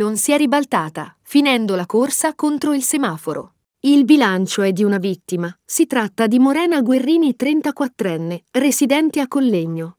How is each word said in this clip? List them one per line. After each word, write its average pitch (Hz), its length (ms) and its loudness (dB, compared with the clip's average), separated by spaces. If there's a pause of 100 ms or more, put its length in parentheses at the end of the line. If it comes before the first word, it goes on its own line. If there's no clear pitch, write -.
(140)
si 208 160 -4
è 294 60 2
ribaltata, 240 840 -2
finendo 247 520 0
la 180 120 -4
corsa 277 500 0
contro 294 360 -2
il 269 120 -2
semaforo. 170 720 -6 (260)
Il 285 240 4
bilancio 202 580 2
è 196 80 2
di 190 140 0
una 202 140 2
vittima, 180 540 -6 (120)
si - 240 -2
tratta 226 400 -2
di 240 100 2
Morena 302 440 2
Guerrini, 262 520 2
trentaquattrenne, 254 1200 -4
residente 285 680 0
a 277 80 -2
Collegno, 170 720 -2